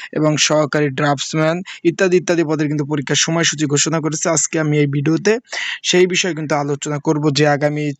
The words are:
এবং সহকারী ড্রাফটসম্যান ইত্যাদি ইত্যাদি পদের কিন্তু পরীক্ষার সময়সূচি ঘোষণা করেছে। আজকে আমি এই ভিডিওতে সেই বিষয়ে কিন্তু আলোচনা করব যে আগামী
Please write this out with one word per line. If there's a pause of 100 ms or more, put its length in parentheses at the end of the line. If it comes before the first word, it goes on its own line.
(120)
এবং
সহকারী
ড্রাফটসম্যান (280)
ইত্যাদি
ইত্যাদি
পদের
কিন্তু
পরীক্ষার
সময়সূচি
ঘোষণা
করেছে।
আজকে
আমি
এই
ভিডিওতে (500)
সেই
বিষয়ে
কিন্তু
আলোচনা
করব
যে
আগামী (160)